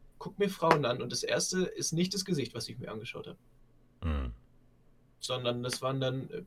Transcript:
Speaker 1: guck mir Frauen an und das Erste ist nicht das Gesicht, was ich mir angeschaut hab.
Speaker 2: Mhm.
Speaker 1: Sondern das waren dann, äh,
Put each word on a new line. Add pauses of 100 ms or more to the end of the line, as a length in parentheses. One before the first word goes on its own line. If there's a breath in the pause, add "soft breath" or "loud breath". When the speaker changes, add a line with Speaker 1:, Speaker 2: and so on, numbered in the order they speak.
(200)
Speaker 1:
guck
mir
Frauen
an
und
das
Erste
ist
nicht
das
Gesicht,
was
ich
mir
angeschaut
hab. (680)
Speaker 2:
Mhm. (880)
Speaker 1:
Sondern
das
waren
dann,
äh,